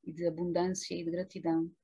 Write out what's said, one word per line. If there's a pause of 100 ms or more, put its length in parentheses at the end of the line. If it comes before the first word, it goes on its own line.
e
de
abundância
e
de
gratidão (120)